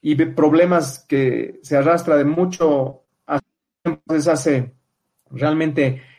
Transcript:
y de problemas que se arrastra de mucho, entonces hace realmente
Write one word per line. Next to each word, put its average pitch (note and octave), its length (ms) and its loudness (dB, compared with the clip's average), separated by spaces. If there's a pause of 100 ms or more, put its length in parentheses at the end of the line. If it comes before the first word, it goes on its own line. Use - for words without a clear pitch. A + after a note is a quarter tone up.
y D3+ 140 0
de D#3+ 120 2
problemas D#3 800 2
que B2+ 560 -2
se D3 140 -2
arrastra D#3+ 400 2
de C#3+ 80 2
mucho, D#3 760 -2 (800)
entonces D#3 440 -4
hace C#3 460 0 (580)
realmente C#3+ 720 -2 (160)